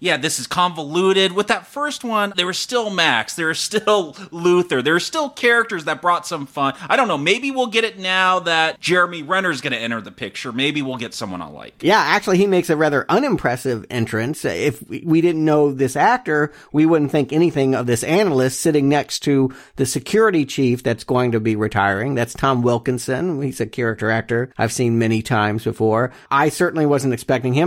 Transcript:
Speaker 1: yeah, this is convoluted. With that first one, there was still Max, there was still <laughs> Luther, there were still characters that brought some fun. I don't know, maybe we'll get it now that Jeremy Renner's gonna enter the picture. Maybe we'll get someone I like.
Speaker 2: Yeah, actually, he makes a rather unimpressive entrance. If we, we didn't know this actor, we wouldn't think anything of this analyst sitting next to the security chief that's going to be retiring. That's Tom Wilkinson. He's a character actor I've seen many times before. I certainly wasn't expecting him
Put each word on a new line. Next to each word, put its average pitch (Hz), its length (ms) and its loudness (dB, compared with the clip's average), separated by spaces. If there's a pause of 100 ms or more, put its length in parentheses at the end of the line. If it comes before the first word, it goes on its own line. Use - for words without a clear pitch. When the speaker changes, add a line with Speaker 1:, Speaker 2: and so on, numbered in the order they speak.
Speaker 1:
yeah, 160 160 0
this 139 240 -4
is 120 40 -10
convoluted. 180 840 0
With 202 160 -2
that 208 180 -2
first 285 380 -6
one, 208 320 -2
there 180 100 0
was 185 120 -4
still 240 320 -4
Max, 156 460 0
there 165 120 -2
was 156 120 -2
still 208 540 0 (100)
<laughs> - 80 -18
Luther, 175 500 2
there 143 100 0
were 170 80 4
still 294 300 -4
characters 226 560 0
that 151 160 -4
brought 175 260 0
some 151 200 -8
fun. 139 260 -2 (160)
I 247 80 2
don't 262 100 2
know, 165 100 -2
maybe 220 320 0
we'll 254 180 -2
get 226 180 -2
it 190 120 -8
now 185 440 0
that 160 400 0
Jeremy 175 420 0
Renner's 175 380 -2
gonna 131 160 -4
enter 117 240 -6
the 98 100 -16
picture. 117 400 -10
Maybe 143 300 -2
we'll 131 160 -6
get 117 160 -10
someone 92 280 -8
I 80 60 -12
like. 64 340 -18
Speaker 2:
Yeah, 190 180 4
actually, 180 400 2
he 202 60 4
makes 180 240 2
a 160 60 2
rather 147 320 2
unimpressive 135 840 0
entrance. 117 540 -4
If 110 460 -2
we, 127 160 -10
we 165 160 4
didn't 160 240 2
know 151 260 4
this 131 240 -2
actor, 151 560 2 (220)
we 151 120 4
wouldn't 156 260 4
think 139 200 0
anything 143 420 2
of 123 140 -2
this 120 160 0
analyst 165 560 2
sitting 147 300 2
next 143 320 0
to 135 320 2 (240)
the 135 80 0
security 185 600 2
chief 123 380 0
that's 117 220 -4
going 123 260 0
to 113 80 0
be 110 160 0
retiring. 104 600 0
That's 117 180 -2
Tom 131 300 0
Wilkinson. 127 800 -2
He's 131 200 -4
a 110 40 -4
character 110 460 -2
actor 117 460 -2
I've 113 160 -2
seen 117 260 2
many 113 220 2
times 107 420 0
before. 110 480 0 (180)
I 147 200 2
certainly 160 360 0
wasn't 135 280 2
expecting 123 400 -2
him 143 140 2